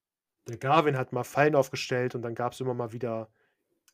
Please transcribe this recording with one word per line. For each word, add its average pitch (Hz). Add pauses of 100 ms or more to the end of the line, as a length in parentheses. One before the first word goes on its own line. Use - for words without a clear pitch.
(460)
der 117
Garvin 147
hat 127
mal 123
Fallen 151
aufgestellt 127
und 120
dann 113
gab's 120
immer 127
mal 120
wieder 113 (600)